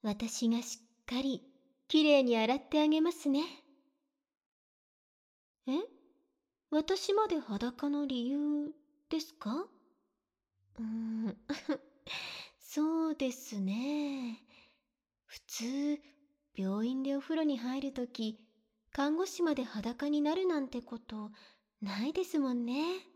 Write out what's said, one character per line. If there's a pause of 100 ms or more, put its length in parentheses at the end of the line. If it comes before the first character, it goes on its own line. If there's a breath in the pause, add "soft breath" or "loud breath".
私
が
し
っ
か
り、 (460)
き
れ
い
に
洗
っ
て
あ
げ
ま
す
ね。 (2250)
え？ (1000)
私
ま
で
裸
の
理
由 (360)
で
す
か？
う (1120)
ー
ん。 (120)
<laughs> (800 loud breath)
そ
う
で
す
ね。 (840 soft breath)
普
通、 (540 loud breath)
病
院
で
お
風
呂
に
入
る
と
き、 (520)
看
護
師
ま
で
裸
に
な
る
な
ん
て
こ
と、 (520 loud breath)
な
い
で
す
も
ん
ね。